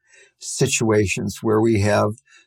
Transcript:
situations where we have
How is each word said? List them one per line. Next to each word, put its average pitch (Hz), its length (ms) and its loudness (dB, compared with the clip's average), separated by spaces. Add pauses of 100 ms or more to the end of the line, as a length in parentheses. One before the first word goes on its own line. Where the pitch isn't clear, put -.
(400)
situations 107 1000 -2
where 110 180 2
we 113 200 2
have 104 320 2 (340)